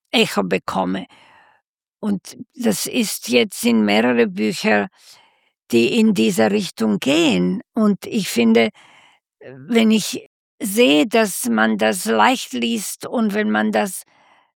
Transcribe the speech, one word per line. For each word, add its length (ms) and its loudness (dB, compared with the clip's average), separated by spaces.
Echo 340 0
bekomme. 600 -4
Und 360 -6
das 320 -2
ist 420 -4
jetzt 360 0
in 220 2
mehrere 400 2
Bücher, 600 -2
die 280 2
in 140 4
dieser 380 2
Richtung 500 -2
gehen. 600 0
Und 320 0
ich 220 -4
finde, 400 2
wenn 500 0
ich 380 -2
sehe, 440 4
dass 420 0
man 300 0
das 260 0
leicht 480 2
liest 540 -6
und 260 -2
wenn 180 -2
man 220 0
das 300 -2